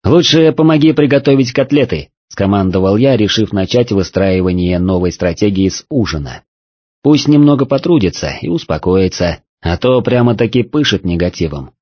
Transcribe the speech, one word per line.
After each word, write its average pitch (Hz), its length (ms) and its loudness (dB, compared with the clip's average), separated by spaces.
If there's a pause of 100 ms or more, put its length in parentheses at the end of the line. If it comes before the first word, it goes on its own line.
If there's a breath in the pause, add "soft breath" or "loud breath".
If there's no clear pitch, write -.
«Лучше 160 480 2
помоги 156 400 2
приготовить 139 580 2
котлеты», 131 600 -2 (180)
скомандовал 98 680 0
я, 131 200 2
решив 107 360 -2
начать 104 380 -2
выстраивание 92 880 0
новой 90 320 0
стратегии 95 600 0
с - 200 -14
ужина. 80 540 -4 (580)
Пусть 147 240 2
немного 147 400 4
потрудится 131 640 -2 (100)
и - 60 -8
успокоится, 85 920 -2 (220)
а 85 160 -2
то 127 260 2
прямо-таки 120 600 0
пышет 135 420 -4
негативом. 82 760 -4